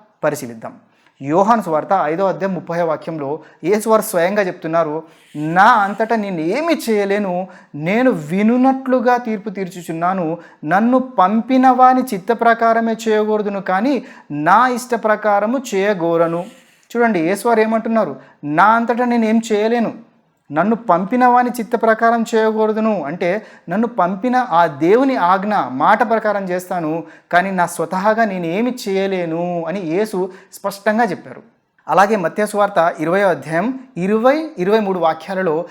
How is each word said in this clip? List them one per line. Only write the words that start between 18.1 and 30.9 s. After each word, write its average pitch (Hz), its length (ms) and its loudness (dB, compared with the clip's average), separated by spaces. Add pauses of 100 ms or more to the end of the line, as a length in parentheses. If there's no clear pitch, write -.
"నా 151 200 2
అంతటా 233 400 2
నేను 240 200 0
ఏం 220 160 2 (120)
చేయలేను, 220 540 0 (460)
నన్ను 190 240 2
పంపిన 226 500 2
వాని 247 240 4
చిత్త 233 320 -4
ప్రకారం 226 420 2 (100)
చేయకూడదును" 220 720 0
అంటే 175 420 -4 (220)
నన్ను 214 200 0
పంపిన 196 480 -2
ఆ 175 300 2
దేవుని 202 500 2
ఆజ్ఞ, 196 380 0 (160)
మాట 202 400 2
ప్రకారం 208 340 0
చేస్తాను, 180 600 -4 (280)
కానీ 185 180 2
నా 175 160 0
స్వతహాగా 190 580 0
నేను 185 220 -4
ఏమి 226 280 -2 (140)
చేయలేను 175 800 -2
అని 190 120 -6
యేసు 185 520 -4 (200)
స్పష్టంగా 214 520 -2